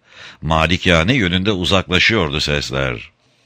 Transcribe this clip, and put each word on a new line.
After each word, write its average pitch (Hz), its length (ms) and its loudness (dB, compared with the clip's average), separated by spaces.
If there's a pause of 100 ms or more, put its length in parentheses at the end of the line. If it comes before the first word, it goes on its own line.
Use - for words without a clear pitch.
(420)
Malikane 80 720 2
yönünde 95 380 0
uzaklaşıyordu 90 880 0
sesler. 67 680 -4 (360)